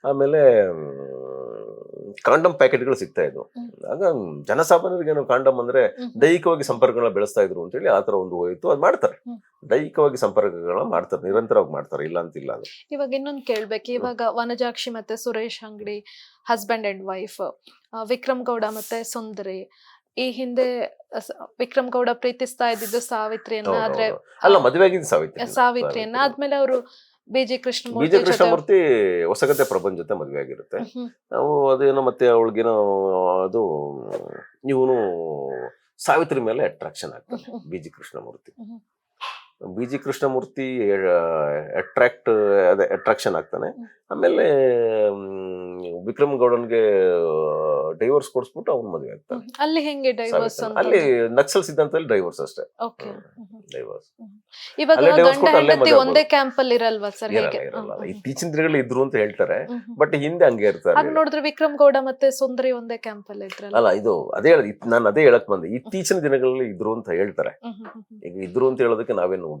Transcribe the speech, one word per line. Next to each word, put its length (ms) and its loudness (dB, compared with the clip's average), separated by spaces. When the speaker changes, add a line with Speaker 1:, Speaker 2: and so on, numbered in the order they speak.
Speaker 1:
ಆಮೇಲೆ, 640 4
ಹ್ಮ್, 1500 -12
ಕಾಂಡಮ್ 320 4
ಪ್ಯಾಕೆಟ್‌ಗಳು 400 2
ಸಿಗ್ತಾ 280 -4
ಇದ್ವು. 200 -4
Speaker 2:
ಹ್ಮ್. 480 -16
Speaker 1:
ಆಗ 120 -4
ಜನಸಾಮಾನ್ಯರಿಗೆ 640 2
ಏನೋ 140 0
ಕಾಂಡಮ್ 360 2
ಅಂದ್ರೆ 260 2
Speaker 2:
ಹ್ಮ್, 240 -6
ಹ್ಮ್. 120 0
Speaker 1:
ದೈಹಿಕವಾಗಿ 420 2
ಸಂಪರ್ಕಗಳನ್ನ 500 2
ಬೆಳೆಸ್ತಾ 260 0
ಇದ್ರು 240 0
ಅಂತ 100 -12
ಹೇಳಿ 140 -2
ಆ 120 4
ಥರ 140 -2
ಒಂದು 220 -4
ಹೋಯ್ತು. 340 -4
ಅದ್ 100 0
ಮಾಡ್ತಾರೆ, 340 2
Speaker 2:
ಹ್ಮ್. 560 -18
Speaker 1:
ದೈಹಿಕವಾಗಿ 460 0
ಸಂಪರ್ಕಗಳನ್ನ 760 -2
ಮಾಡ್ತಾರೆ, 320 -4
ನಿರಂತರವಾಗಿ 500 0
ಮಾಡ್ತಾರೆ, 320 -8
ಇಲ್ಲ 160 -4
ಅಂತಿಲ್ಲ 320 -12
ಅದು. 380 -16
Speaker 2:
ಇವಾಗ 240 -6
ಇನ್ನೊಂದ್ 320 -10
ಕೇಳ್ಬೇಕು, 460 -6
ಇವಾಗ 360 -6
ವನಜಾಕ್ಷಿ 600 -6
ಮತ್ತೆ 260 -10
ಸುರೇಶ್ 480 -8
ಅಂಗಡಿ 400 -14
husband 320 -4
and 140 -12
wife, 440 -8
ಆ, 80 -10
ವಿಕ್ರಮ್ 400 -4
ಗೌಡ 260 -2
ಮತ್ತೆ 340 -8
ಸುಂದರಿ, 680 -12
ಈ 120 -4
ಹಿಂದೆ 680 -4
ಸ-, 120 -12
ವಿಕ್ರಮ್ 300 -4
ಗೌಡ 240 -2
ಪ್ರೀತಿಸ್ತಾ 560 -4
ಇದ್ದಿದ್ದು 320 -4
ಸಾವಿತ್ರಿಯನ್ನ, 680 -8
Speaker 1:
ಹೌದು, 120 0
Speaker 2:
ಆದ್ರೆ 280 -2
Speaker 1:
ಹೌದು. 160 -8
ಅಲ್ಲ, 140 8
Speaker 2:
ಆ, 40 8
Speaker 1:
ಮದುವೆ 240 4
ಆಗಿದ್ದು 220 2
ಸಾವಿತ್ರಿ. 400 -2
Speaker 2:
ಸಾವಿತ್ರಿಯನ್ನ. 720 -2
Speaker 1:
ಸಾವಿತ್ರಿ. 160 2
Speaker 2:
ಆದ್ಮೇಲೆ 240 -4
ಅವರು 240 0
ಬಿ 120 2
ಜಿ 140 -2
ಕೃಷ್ಣಮೂರ್ತಿ 480 -4
Speaker 1:
ಬಿ 40 0
ಜಿ 80 8
Speaker 2:
ಜೊತೆ 120 4
Speaker 1:
ಕೃಷ್ಣಮೂರ್ತಿ 480 4
ಹೊಸಗತೆ 420 2
ಪ್ರಪಂಚ 320 -2
ಜೊತೆ 180 -6
ಮದುವೆ 260 -6
ಆಗಿರುತ್ತೆ. 380 -10
Speaker 2:
ಹ್ಮ್, 80 -8
ಹ್ಮ್. 240 -14
Speaker 1:
ನಾವು 380 0
ಅದೇನೋ 320 2
ಮತ್ತೆ 260 2
ಅವಳಿಗೇನೋ 460 2
ಅದು, 180 -2
ಇವನು 260 2
ಸಾವಿತ್ರಿ 420 0
ಮೇಲೆ 240 -2
ಅಟ್ರಾಕ್ಷನ್ 480 -10
ಆಗ್ತಾನೆ 300 -14
Speaker 2:
ಹ್ಮ್, 180 -16
ಹ್ಮ್. 100 -20
Speaker 1:
ಬಿ 80 -10
ಜಿ 120 -16
ಕೃಷ್ಣಮೂರ್ತಿ. 600 -20
Speaker 2:
ಹ್ಮ್, 180 -20
ಹ್ಮ್. 140 -14
Speaker 1:
ಬಿ 100 -4
ಜಿ 120 -8
ಕೃಷ್ಣಮೂರ್ತಿ, 920 -2
ಆ, 260 2
ಅಟ್ರಾಕ್ಟ್, 540 0
ಅದೇ 120 4
ಅಟ್ರಾಕ್ಷನ್ 500 0
ಆಗ್ತಾನೆ. 420 -6
Speaker 2:
ಹ್ಮ್. 100 -18
Speaker 1:
ಆಮೇಲೆ, 340 2
ಮ್, 960 -10
ವಿಕ್ರಮ್ 320 0
ಗೌಡನ್ಗೆ 440 2
ಡೈವೋರ್ಸ್ 320 0
ಕೊಡಿಸ್ಬಿಟ್ಟು 420 -6
ಅವ್ನು 180 -4
ಮದುವೆ 200 -8
ಆಗ್ತಾನೆ. 300 -12
Speaker 2:
ಹ್ಮ್. 180 -20
ಅಲ್ಲಿ 220 0
ಹೆಂಗೆ 320 -4
ಡೈವೋರ್ಸ್ 440 -2
Speaker 1:
ಸಾವಿತ್ರಿ. 380 0
Speaker 2:
ಅಂತ? 0 -
Speaker 1:
ಅಲ್ಲಿ 340 2
ನಕ್ಸಲ್ 360 2
ಸಿದ್ಧಾಂತದಲ್ಲಿ 440 -2
ಡೈವೋರ್ಸ್ 320 0
ಅಷ್ಟೇ. 440 -10
Speaker 2:
ಓಕೆ. 220 -12
Speaker 1:
ಹ್ಮ್. 140 -14
Speaker 2:
ಹ್ಮ್, 260 -20
ಹ್ಮ್. 160 -20
Speaker 1:
ಡೈವೋರ್ಸ್. 600 -16
Speaker 2:
ಹ್ಮ್. 180 -20
ಇವಾಗ 180 4
Speaker 1:
ಅಲ್ಲೇ 140 8
ಡೈವೋರ್ಸ್ 220 8
Speaker 2:
ಗಂಡ 80 0
Speaker 1:
ಕೊಟ್ಟು 160 6
ಅಲ್ಲೇ 160 6
Speaker 2:
ಹೆಂಡತಿ 180 6
Speaker 1:
ಮದುವೆ 100 10
Speaker 2:
ಒಂದೇ 100 2
Speaker 1:
ಆಗ್ಬೋದು. 180 6
Speaker 2:
ಕ್ಯಾಂಪ್ 300 2
ಅಲ್ಲಿ 160 2
ಇರಲ್ವಾ 360 0
ಸರ್? 220 -8
Speaker 1:
ಇರಲ್ಲ, 180 0
Speaker 2:
ಹೇಗೆ? 140 -6
Speaker 1:
ಇರಲ್ಲ, 160 -10
Speaker 2:
ಹ್ಮ್, 100 -12
Speaker 1:
ಅಲ್ಲ. 120 -10
Speaker 2:
ಹ್ಮ್. 80 -10
Speaker 1:
ಇತ್ತೀಚಿನ 420 -8
ದಿನಗಳಲ್ಲಿ 260 2
ಇದ್ರು 240 0
ಅಂತ 120 -2
ಹೇಳ್ತಾರೆ, 520 0
Speaker 2:
ಹ್ಮ್, 140 -10
ಹ್ಮ್. 180 -18
Speaker 1:
but 180 2
ಹಿಂದೆ 280 0
ಹಂಗೆ 220 2
ಇರ್ತಾರೆ. 300 2
Speaker 2:
ಹಾಗೆ 140 2
ನೋಡಿದ್ರೆ 300 0
ವಿಕ್ರಮ್ 360 -2
ಗೌಡ 240 6
ಮತ್ತೆ 300 0
ಸುಂದರಿ 420 -2
ಒಂದೇ 240 -8
ಕ್ಯಾಂಪ್ 340 -14
ಅಲ್ಲಿ 140 -14
ಇದ್ರಲ್ಲ? 320 -6
Speaker 1:
ಅಲ್ಲ, 140 6
ಇದು 380 0
ಅದೇ 200 0
ಹೇಳೋದು, 200 6
ಇತ್-, 180 -12
ನಾನು 220 4
ಅದೇ 120 2
ಹೇಳಕ್ 280 6
ಬಂದೆ. 200 -2
ಇತ್ತೀಚಿನ 500 -4
ದಿನಗಳಲ್ಲಿ 520 0
ಇದ್ರು 240 -4
ಅಂತ 160 -10
ಹೇಳ್ತಾರೆ. 400 -2
Speaker 2:
ಹ್ಮ್, 240 -16
ಹ್ಮ್, 120 -18
ಹ್ಮ್, 160 -20
ಹ್ಮ್. 200 -20
Speaker 1:
ಈಗ 140 -14
ಇದ್ರು 320 -2
ಅಂತ 120 -4
ಹೇಳೋದಕ್ಕೆ 320 0
ನಾವೇನು 340 -2